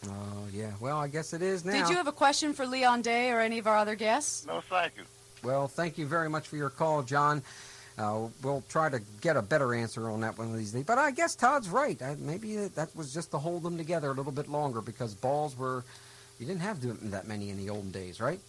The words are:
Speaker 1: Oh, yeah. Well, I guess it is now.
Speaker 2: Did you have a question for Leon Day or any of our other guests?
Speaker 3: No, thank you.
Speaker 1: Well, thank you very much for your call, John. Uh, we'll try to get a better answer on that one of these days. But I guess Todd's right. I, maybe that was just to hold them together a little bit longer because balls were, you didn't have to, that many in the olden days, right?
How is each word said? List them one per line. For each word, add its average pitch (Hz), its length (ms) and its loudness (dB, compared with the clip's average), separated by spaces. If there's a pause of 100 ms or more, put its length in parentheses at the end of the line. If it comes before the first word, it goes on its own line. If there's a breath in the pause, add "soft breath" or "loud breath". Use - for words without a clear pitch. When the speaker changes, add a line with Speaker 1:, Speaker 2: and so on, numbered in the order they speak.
Speaker 1:
Oh, 101 440 -8
yeah. 107 280 -6
Well, 135 200 -2
I 147 100 0
guess 156 240 -4
it 165 80 -4
is 185 220 0
now. 185 100 0
Speaker 2:
Did 302 160 4
you 349 80 4
have 349 100 2
a 285 60 -2
question 285 400 4
for 269 120 -2
Leon 247 380 4
Day 240 280 4
or 233 80 2
any 226 200 2
of 208 80 0
our 214 100 6
other 214 180 4
guests? 220 520 0
Speaker 3:
No, 170 140 -2
thank 180 360 0
you. 98 60 -12 (400)
Speaker 1:
Well, 139 240 2
thank 165 300 -2
you 160 100 -2
very 160 220 2
much 156 180 -4
for - 100 -10
your 143 120 0
call, 156 340 2
John. 143 400 4 (520 loud breath)
Uh, 110 320 0 (140)
we'll 135 280 0
try 160 200 4
to 131 100 0 (220)
get 160 160 4
a 120 60 4
better 135 300 4
answer 117 360 -2
on 107 120 -2
that 110 140 -2
one 113 120 -4
of 113 100 -4
these 107 140 -4
days. 123 120 -2
But 226 140 4
I 294 140 4
guess 330 240 0
Todd's 247 340 4
right. 214 320 0
I, 139 160 -4
maybe 190 400 -4
that 180 380 -4
was 147 180 -8
just 160 180 -6
to 165 60 -2
hold 170 240 -2
them 175 160 -4
together 160 320 0
a 135 60 0
little 139 160 -4
bit 139 180 -4
longer 139 320 0
because 110 320 -6
balls 139 420 0
were, 127 280 -2 (560 loud breath)
you 120 80 -6
didn't 170 160 -2
have 196 180 -4
to, 120 120 -2 (180)
that 95 160 -6
many 104 240 -6
in 98 60 -6
the 98 120 -6
olden 104 220 -6
days, 90 280 -8
right? 143 300 -2